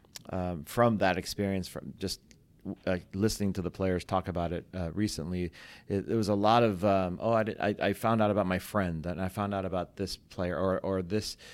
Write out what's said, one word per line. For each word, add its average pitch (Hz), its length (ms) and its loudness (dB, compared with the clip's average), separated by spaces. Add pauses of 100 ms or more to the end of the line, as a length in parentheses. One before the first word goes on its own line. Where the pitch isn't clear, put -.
(300)
um, 90 340 -4
from 117 360 2
that 92 180 4
experience, 95 500 -2
from - 320 -12
just, - 220 -6 (640)
uh, 92 120 0 (140)
listening 101 380 0
to 92 100 -4
the 85 80 -2
players 92 360 -2
talk 95 240 -2
about 85 240 -2
it, 85 200 -6
uh, 87 200 -4
recently, 90 580 -2 (380)
it, 98 200 -2
it 98 60 0
was 107 140 2
a 104 60 4
lot 107 280 6
of, 98 220 2
um, 92 360 2
"Oh, 113 120 2
I, 110 100 4
did, 107 160 -6
I, 104 220 0
I 101 100 2
found 113 300 2
out 104 100 4
about 101 160 2
my 92 120 2
friend, 85 460 -2
and 87 160 -4
I 92 60 -2
found 101 260 -4
out 95 120 -2
about 90 320 -4
this 95 180 -4
player, 90 420 -4
or, 92 220 2
or 95 220 -2
this, 98 340 -4 (180)